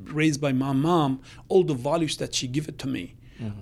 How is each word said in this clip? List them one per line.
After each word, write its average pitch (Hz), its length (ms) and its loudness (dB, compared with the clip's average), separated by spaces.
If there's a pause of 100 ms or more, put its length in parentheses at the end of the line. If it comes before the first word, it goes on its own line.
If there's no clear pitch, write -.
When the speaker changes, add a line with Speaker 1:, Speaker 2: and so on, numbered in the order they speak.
Speaker 1:
raised 151 380 0
by 143 100 2
my 135 200 0
mom, 143 500 2 (260)
all 185 160 6
the 156 80 0
values 147 460 0
that 127 160 -6
she 131 140 -2
gave 147 200 -2
it - 120 -14
to 135 60 -6
me. 120 280 -6 (260)
Speaker 2:
Mm-hmm. 104 200 -8